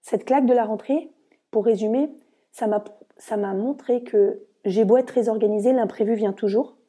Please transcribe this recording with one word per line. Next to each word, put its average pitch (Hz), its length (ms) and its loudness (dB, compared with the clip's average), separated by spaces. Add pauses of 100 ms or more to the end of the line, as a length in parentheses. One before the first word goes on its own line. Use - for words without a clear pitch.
Cette - 240 -6
claque 269 200 2
de 247 80 4
la 233 120 2
rentrée, 220 460 -4 (400)
pour 208 140 0
résumer, 226 440 0 (420)
ça 226 160 -6
m'a, 208 160 -2 (340)
ça - 200 -8
m'a 196 160 -4
montré 247 500 -4
que 208 400 0 (220)
j'ai 202 200 2
beau 226 120 6
être 254 100 0
très 233 220 0
organisée, 214 440 0
l'imprévu 226 420 0
vient 202 180 -2
toujours. 214 440 -2 (120)